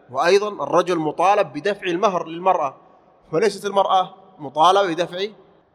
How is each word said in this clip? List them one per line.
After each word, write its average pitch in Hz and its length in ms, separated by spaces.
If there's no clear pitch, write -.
وأيضًا 180 540
الرجل 170 340
مطالب 165 540
بدفع 196 340
المهر 180 400
للمرأة، 170 500
وليست 196 340
المرأة 190 480
مطالبة 160 560
بدفع 175 320